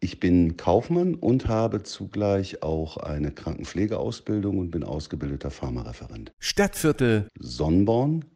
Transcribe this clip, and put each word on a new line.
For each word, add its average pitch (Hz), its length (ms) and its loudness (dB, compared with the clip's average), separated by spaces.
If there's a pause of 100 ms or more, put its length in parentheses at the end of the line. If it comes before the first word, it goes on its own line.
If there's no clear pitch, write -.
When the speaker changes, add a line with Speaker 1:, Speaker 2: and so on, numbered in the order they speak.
Speaker 1:
Ich - 200 -4
bin 87 360 4
Kaufmann 170 600 2
und 127 320 2
habe 110 340 0
zugleich 98 800 -2
auch 78 340 -4
eine 73 340 -4
Krankenpflegeausbildung 101 1300 -4
und 90 140 -2
bin 85 140 -4
ausgebildeter 71 680 -6
Pharmareferent. 60 880 -8
Speaker 2:
Stadtviertel? 135 920 2 (100)
Speaker 1:
Sonnborn, 113 840 2 (120)